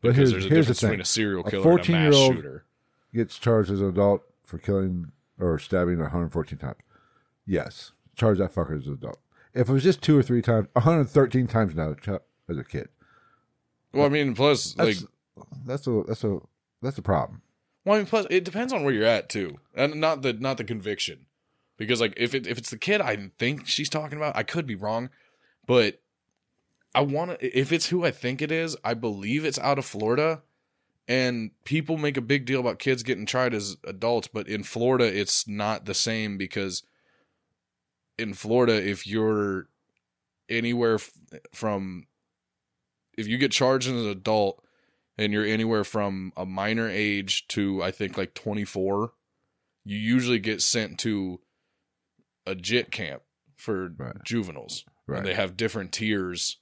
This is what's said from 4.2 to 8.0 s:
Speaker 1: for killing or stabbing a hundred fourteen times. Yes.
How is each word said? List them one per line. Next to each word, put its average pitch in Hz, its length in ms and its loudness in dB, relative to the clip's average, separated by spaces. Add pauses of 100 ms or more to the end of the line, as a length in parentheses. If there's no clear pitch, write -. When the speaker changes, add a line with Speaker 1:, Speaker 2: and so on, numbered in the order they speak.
Speaker 1:
for - 120 -14
killing 92 540 -2 (280)
or 85 200 0
stabbing 90 400 0
a 78 100 -2
hundred 85 220 -2
fourteen 80 260 -6
times. - 200 -10 (680)
Yes. - 460 -4 (240)